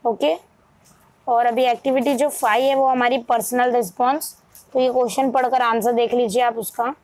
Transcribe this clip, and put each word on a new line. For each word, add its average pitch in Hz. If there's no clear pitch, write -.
ओके, 294
और 240
अभी 240
activity 262
जो 277
फ़ाइव 240
है 269
वो 269
हमारी 254
personal 247
response। 247
तो 254
ये 254
question 254
पढ़कर 254
answer 233
देख 233
लीजिए 247
आप 233
उसका। 240